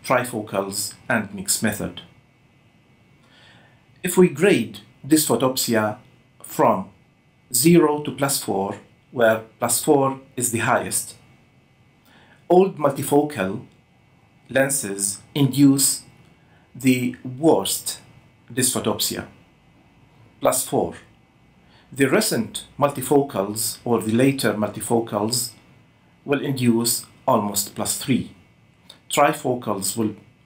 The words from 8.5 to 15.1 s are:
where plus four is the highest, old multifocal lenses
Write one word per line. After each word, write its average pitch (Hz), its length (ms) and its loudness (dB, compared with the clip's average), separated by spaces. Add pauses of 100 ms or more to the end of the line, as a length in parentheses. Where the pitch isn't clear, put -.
where 113 320 2 (140)
plus - 240 -2
four 135 380 4 (160)
is 120 140 -2
the 113 80 -2
highest, 107 560 -2 (1400)
old 185 260 4
multifocal 139 880 0 (840)
lenses 113 720 -2 (120)